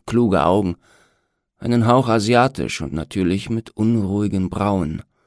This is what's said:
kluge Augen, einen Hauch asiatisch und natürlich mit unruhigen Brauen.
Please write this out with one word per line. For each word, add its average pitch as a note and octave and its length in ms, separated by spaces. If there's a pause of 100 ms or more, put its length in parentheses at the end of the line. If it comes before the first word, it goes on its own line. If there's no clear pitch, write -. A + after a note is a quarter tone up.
kluge G#2 380
Augen, F#2 320 (800)
einen A#2+ 300
Hauch A#2+ 220
asiatisch A2+ 720
und C#2 120
natürlich F#2 560
mit A2+ 220
unruhigen G2+ 800
Brauen. F#2+ 520 (260)